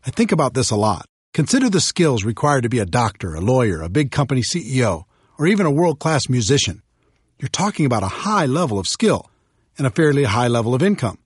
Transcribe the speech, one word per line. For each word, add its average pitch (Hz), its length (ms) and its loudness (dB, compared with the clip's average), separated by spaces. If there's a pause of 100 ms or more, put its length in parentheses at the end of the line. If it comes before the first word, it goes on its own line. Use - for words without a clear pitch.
I - 40 -6
think 226 220 0
about 151 220 2
this 131 180 0
a 110 40 0
lot. 104 300 0 (280)
Consider 247 360 2
the 185 120 2
skills 135 420 0
required 131 400 0
to 117 60 -2
be 120 100 0
a 101 60 0
doctor, 98 500 -4
a 80 60 -6
lawyer, 110 400 2
a 82 80 -8
big 131 220 0
company 131 300 -2
C 170 200 -4 (160)
E 123 80 2
O, 90 200 -4 (320)
or 147 100 0
even 190 180 2
a 151 60 2
world-class 156 580 0
musician. 123 520 0 (560)
You're 139 120 -8
talking 185 360 -2
about 117 180 0
a 95 40 -4
high 202 380 -2
level 131 340 -2
of 90 80 -6
skill - 420 0 (480)
and 143 80 -2
a 127 60 0
fairly 147 320 2
high 120 240 2
level 117 260 0
of 131 80 0
income. 185 440 0